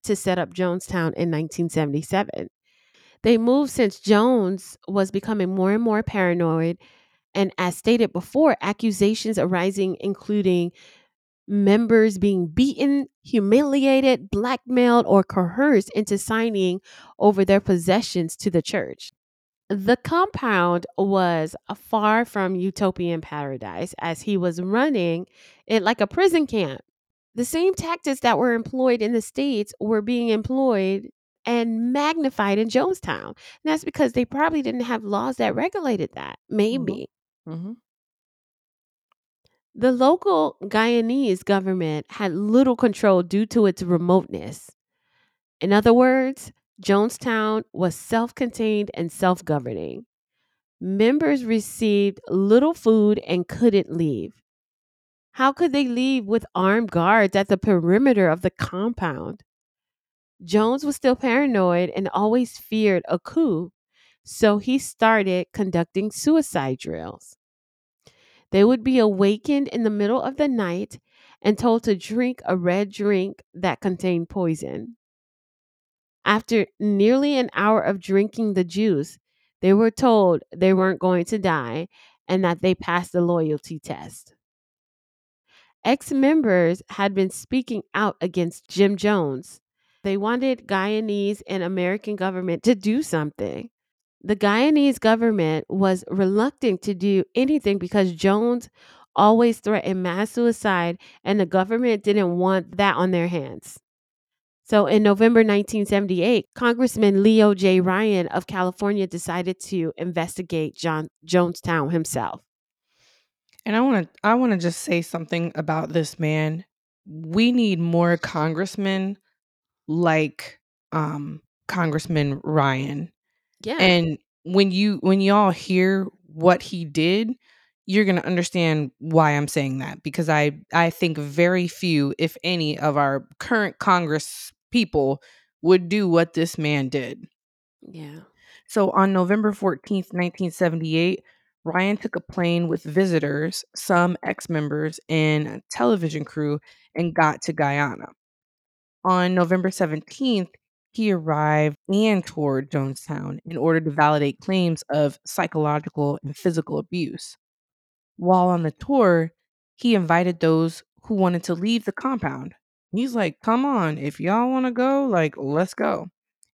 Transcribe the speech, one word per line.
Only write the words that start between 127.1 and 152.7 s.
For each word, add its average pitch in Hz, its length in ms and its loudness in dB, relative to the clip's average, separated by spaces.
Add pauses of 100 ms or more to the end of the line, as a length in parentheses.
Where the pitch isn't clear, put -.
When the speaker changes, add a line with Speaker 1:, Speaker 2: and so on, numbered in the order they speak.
Speaker 2:
you're 202 180 2
gonna 185 160 2
understand 170 800 -2
why 156 320 2
I'm 143 160 0
saying 135 300 -4
that, - 260 -10
because 156 240 -4
I, 151 320 0 (140)
I 170 160 2
think 160 280 -2
very 170 520 0
few, 147 500 0
if 160 240 0
any, 165 340 -4
of 147 200 0
our 139 280 0 (140)
current 214 400 -2
Congress 165 720 -2 (180)
people 139 540 0 (380)
would 180 260 4
do 202 220 0
what 165 240 2
this 165 240 -4
man 147 320 -2
did. 131 360 -8 (560)
Speaker 1:
Yeah. 156 380 -18 (480)
Speaker 2:
So 196 240 0
on 190 220 2
November 202 400 0
fourteenth, 190 580 -4
nineteen 180 400 -4
seventy-eight, 165 720 -2 (400)
Ryan 185 320 -2
took - 220 -8
a - 40 -6
plane 170 460 -2
with - 160 -4
visitors, 156 800 -2 (120)
some 175 480 0
ex-members, 151 840 -6
and 156 400 0
a - 140 -12 (100)
television 165 540 -2
crew, 151 340 -6 (360)
and 170 200 -4
got 156 280 2
to 160 100 -6
Guyana. 143 560 -2 (960)
On 185 280 2
November 185 380 0
seventeenth, 185 800 -4 (420)
he 214 220 0
arrived 151 640 0 (100)
and 202 380 2
toured 139 440 -4
Jonestown 143 760 -6